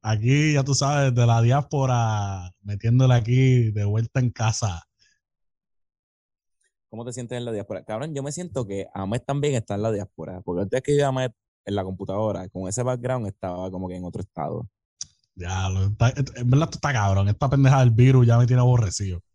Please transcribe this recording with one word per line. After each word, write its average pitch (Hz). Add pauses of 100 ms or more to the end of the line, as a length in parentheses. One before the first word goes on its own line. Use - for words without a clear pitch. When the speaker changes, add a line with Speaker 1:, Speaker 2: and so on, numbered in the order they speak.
Speaker 1:
Aquí, 127
ya 139
tú 135
sabes, 139
de 120
la 117
diáspora, 117 (100)
metiéndole 117
aquí 123
de 104
vuelta 113
en 127
casa. 107 (2000)
Speaker 2:
¿Cómo 113
te 123
sientes 123
en 120
la 120
diáspora? 101
Cabrón, 131
yo 139
me 143
siento 151
que 98
Ahmed 98
también 143
está 107
en 101
la 113
diáspora, 92
porque 90
el 95
día 131
que 147
yo 143
Ahmed 131 (340)
en 98
la 98
computadora, 95
con 92
ese 110
background, 123
estaba 92
como 92
que 90
en 90
otro 87
estado. 82 (680)
Speaker 1:
Ya, 92
lo, 95
está, 107 (260)
en 120
verdad 151
esto -
está 143
cabrón, 98
esta 117
pendeja 135
del 123
virus 123
ya 117
me 123
tiene 123
aborrecido. 104 (140)